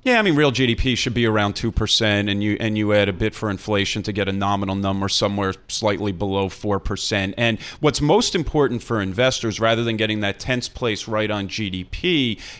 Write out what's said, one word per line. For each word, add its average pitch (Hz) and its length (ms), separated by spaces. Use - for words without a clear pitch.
Yeah, 247 180
I - 20
mean, 175 140
real 143 160
G 127 160
D 117 80
P 127 180
should 113 200
be 120 120
around 104 280
two 117 180
percent, 104 560
and 101 120
you, 104 200
and 107 180
you 104 140
add 101 160
a 101 40
bit 104 220
for 107 160
inflation 101 540
to 107 80
get 98 160
a 98 40
nominal 98 440
number 98 320
somewhere 101 440
slightly 104 460
below 95 360
four 101 300
percent. 98 580
And 117 220
what's 147 200
most 185 360
important 139 480
for 110 180
investors, 107 560
rather 113 240
than 117 140
getting 107 240
that 101 180
tense 123 300
place 110 400
right 107 200
on 101 200
G 104 220
D 92 120
P, 135 560